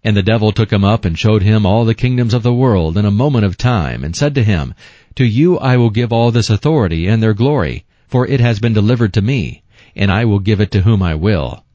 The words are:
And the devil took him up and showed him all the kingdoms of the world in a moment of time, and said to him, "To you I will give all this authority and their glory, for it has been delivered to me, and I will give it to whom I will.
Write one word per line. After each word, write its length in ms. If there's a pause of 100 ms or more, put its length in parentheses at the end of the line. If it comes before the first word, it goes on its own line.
And 120
the 60
devil 300
took 200
him 120
up 200
and 140
showed 240
him 240
all 180
the 100
kingdoms 400
of 100
the 100
world 420
in 80
a 60
moment 340
of 120
time, 480
and 100
said 220
to 80
him, 300 (420)
"To 80
you 340
I 180
will 140
give 220
all 180
this 200
authority 560
and 160
their 120
glory, 500 (220)
for 200
it 140
has 200
been 120
delivered 420
to 80
me, 400 (340)
and 140
I 140
will 160
give 200
it 120
to 100
whom 200
I 120
will. 500 (100)